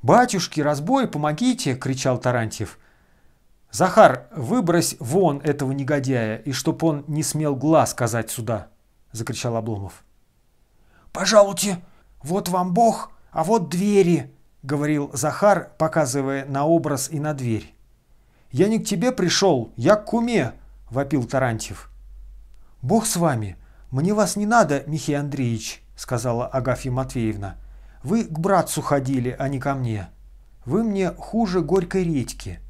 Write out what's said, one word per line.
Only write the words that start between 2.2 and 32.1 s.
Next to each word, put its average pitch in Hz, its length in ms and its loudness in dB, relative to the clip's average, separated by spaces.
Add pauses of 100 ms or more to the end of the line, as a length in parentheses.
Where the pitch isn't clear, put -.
"Захар, 180 580 6
выбрось 170 720 0
вон 143 400 2
этого 139 320 -2
негодяя, 131 640 -2
и 139 160 -8
чтоб 160 320 -2
он 147 240 0
не 151 160 -2
смел 151 320 -2
глаз 139 380 4
казать 113 360 -2
сюда!" 110 380 -6 (420)
закричал 113 460 -6
Обломов. 107 480 -8 (1080)
"Пожалуйте, 196 680 4 (400)
вот 175 260 -4
вам 180 260 0
Бог, 226 360 4 (220)
а 160 100 -2
вот 175 280 2
двери!" 175 680 4 (300)
говорил 147 460 0
Захар, 156 680 2
показывая 139 680 0
на 139 220 -2
образ 151 440 2
и 151 100 -4
на 151 120 -4
дверь. 120 420 -4 (760)
"Я 165 180 2
не 220 100 2
к - 80 -4
тебе 202 260 0
пришел, 175 640 2
я 156 200 4
к 214 100 -6
куме!" 226 460 0 (380)
вопил 135 340 -2
Тарантьев. 113 680 -4 (920)
"Бог 214 240 2
с - 100 -2
вами, 120 400 -2 (340)
мне 151 220 0
вас 208 240 0
не 208 80 -2
надо, 190 420 4
Михей 147 320 -2
Андреевич", 135 640 -4 (140)
сказала 120 500 -2
Агафья 127 440 -2
Матвеевна. 113 680 -4 (460)
"Вы 214 220 0
к 160 140 -8
братцу 170 440 2
ходили, 127 560 0
а 139 100 -2
не 139 120 -4
ко 139 140 -2
мне. 113 340 -4 (560)
Вы 170 180 0
мне 196 280 0
хуже 190 500 -2
горькой 180 440 0
редьки. 127 640 -4